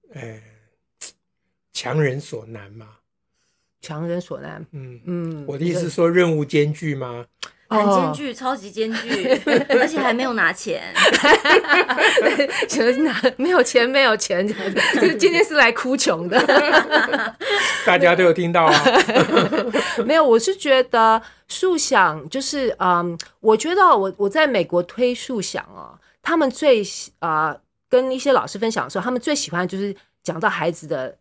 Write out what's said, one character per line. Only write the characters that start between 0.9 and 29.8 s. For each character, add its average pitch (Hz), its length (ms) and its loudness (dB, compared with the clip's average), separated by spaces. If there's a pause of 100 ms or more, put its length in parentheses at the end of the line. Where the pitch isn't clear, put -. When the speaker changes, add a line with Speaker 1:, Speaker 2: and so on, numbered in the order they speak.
Speaker 1:
强 135 300 -4
人 139 180 -2
所 110 280 -14
难 104 240 -18
吗？ 110 160 -20 (920)
Speaker 2:
强 156 260 -10
人 175 140 -4
所 165 220 -12
难。 156 300 -16
Speaker 1:
嗯。 127 340 -16
Speaker 2:
嗯。 165 420 -8
Speaker 1:
我 143 100 -8
的 147 60 -4
意 175 80 -2
思 175 100 -2
是 170 80 -4
说 170 220 0
任 175 240 2
务 147 80 0
艰 147 300 0
巨 151 200 -6
吗？ 123 320 -10 (440)
Speaker 2:
哦。 220 80 0
Speaker 3:
很 208 80 4
艰 - 280 2
巨， 254 200 -8
超 262 220 -6
级 202 140 -16
艰 220 220 -6
巨， 226 360 -4 (260)
<laughs> 277 260 2
而 285 80 2
且 311 120 -4
还 254 120 0
没 240 120 -2
有 254 100 -4
拿 180 180 2
钱。 - 320 -8 (100)
Speaker 2:
<laughs> 294 1700 2
就 247 160 -2
是 240 100 4 (100)
拿， 269 120 0 (220)
没 285 120 -2
有 359 120 4
钱， 247 260 2
没 269 140 2
有 226 160 4
钱， 190 300 -2
就 196 540 -2
是 339 140 2
今 339 160 4
天 339 140 4
是 320 80 -8
来 247 180 6
哭 254 240 -2
穷 175 320 -2
的。 208 120 2 (720)
<laughs> 285 760 -4
Speaker 1:
大 185 100 4
家 175 200 4
都 185 80 2
有 170 100 6
听 170 180 -2
到 170 140 4
啊。 151 180 4 (540)
Speaker 2:
<laughs> - 680 -2
没 262 120 2
有， 320 100 4
我 233 120 6
是 359 180 0
觉 269 280 2
得 226 380 2 (260)
树 370 300 -2
想 165 500 2
就 269 140 -6
是， 269 380 -4
嗯， 175 360 0 (240)
我 214 160 4
觉 311 200 -2
得 403 60 4 (140)
我， 196 220 -2
我 202 100 0
在 302 200 2
美 220 160 0
国 175 180 0
推 247 320 -2
树 240 260 -8
想 - 260 -8
哦， 90 320 -20 (260)
他 320 120 -2
们 302 140 2
最 247 340 2
喜-， - 360 -12
呃， 156 360 -2 (320)
跟 254 240 2
一 262 60 -4
些 269 140 -2
老 170 160 2
师 - 100 -12
分 220 140 -4
享 208 120 -4
的 123 60 -10
时 - 80 -6
候， 185 60 -4
他 247 80 -4
们 254 100 -4
最 302 140 -2
喜 285 160 -8
欢 180 160 -4
就 190 100 -8
是 196 180 -6 (280)